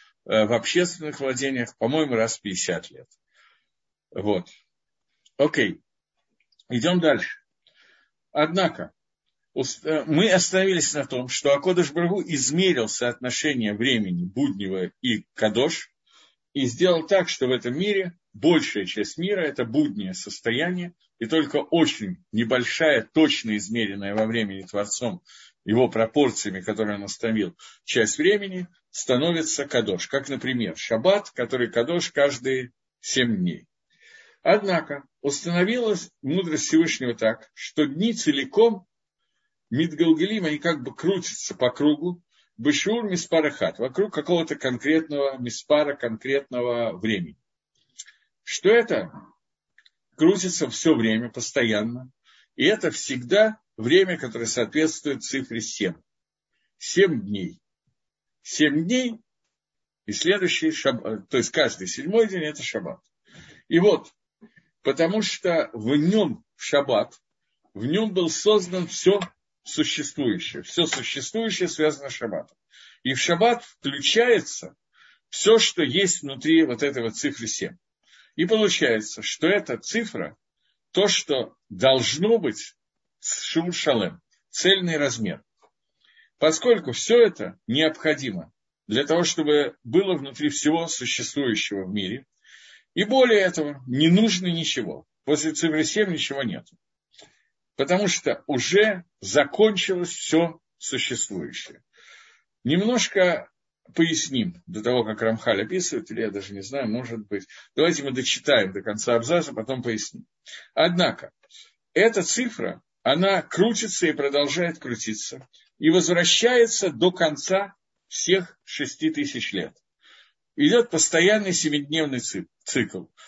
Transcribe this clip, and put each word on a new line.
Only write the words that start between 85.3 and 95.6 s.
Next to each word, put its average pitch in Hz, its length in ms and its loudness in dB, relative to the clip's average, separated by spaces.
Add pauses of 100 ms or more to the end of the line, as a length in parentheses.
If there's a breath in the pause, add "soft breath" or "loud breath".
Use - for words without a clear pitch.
Поскольку 175 540 2
все 233 280 4
это 113 460 2
необходимо 139 840 -2 (340)
для 123 180 0
того, 165 200 2
чтобы 147 580 2
было 175 340 0
внутри 139 320 -4
всего 160 380 0
существующего 113 1000 -4
в 95 60 -8
мире – 104 320 -6 (720 loud breath)
и 180 80 2
более 240 360 4
этого, 147 460 -2
не 139 220 4
нужно 185 380 4
ничего. 156 600 -4 (180)
После 151 280 0
цифры 156 320 0